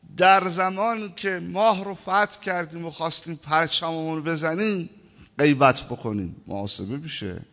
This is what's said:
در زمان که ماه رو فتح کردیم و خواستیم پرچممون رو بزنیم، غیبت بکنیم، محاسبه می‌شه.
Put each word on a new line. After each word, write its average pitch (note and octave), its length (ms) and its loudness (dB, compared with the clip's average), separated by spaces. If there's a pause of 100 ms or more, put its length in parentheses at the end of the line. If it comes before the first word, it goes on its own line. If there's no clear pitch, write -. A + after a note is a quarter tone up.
(180)
در F#3+ 300 6
زمان F#3+ 680 -2
که F#3+ 240 -4
ماه F#3+ 440 2
رو G3+ 100 -8
فتح G3+ 480 0
کردیم E3+ 440 -6
و E3 60 -8
خواستیم E3 440 -6
پرچممون D#3+ 800 0
رو D#3 60 -4
بزنیم، E3 680 0 (480)
غیبت C#3 460 6
بکنیم، G#2 640 -6
محاسبه G2 500 -6
می‌شه. G#2+ 440 -10 (120)